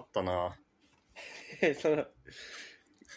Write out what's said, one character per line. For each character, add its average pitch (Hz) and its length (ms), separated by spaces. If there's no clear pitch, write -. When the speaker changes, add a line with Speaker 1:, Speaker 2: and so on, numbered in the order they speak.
Speaker 1:
っ - 80
た 101 100
な。 90 320
Speaker 2:
<laughs> 151 200
そ - 80
の、 151 180